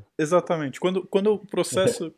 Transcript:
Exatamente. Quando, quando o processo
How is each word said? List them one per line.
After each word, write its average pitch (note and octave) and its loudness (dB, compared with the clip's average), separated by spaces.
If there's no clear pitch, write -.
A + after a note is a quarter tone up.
Exatamente. D#3 0
Quando, F#3 0
quando G#3 2
o F#3+ -4
processo F3+ -2